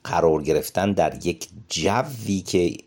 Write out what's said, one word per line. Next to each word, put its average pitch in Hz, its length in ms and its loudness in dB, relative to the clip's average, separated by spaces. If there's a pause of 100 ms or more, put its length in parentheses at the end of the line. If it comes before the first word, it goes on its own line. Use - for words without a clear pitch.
قرار 80 400 2
گرفتن 80 480 0
در 87 360 0
یک - 200 -4 (220)
جوی 104 720 -2
که 87 320 2 (140)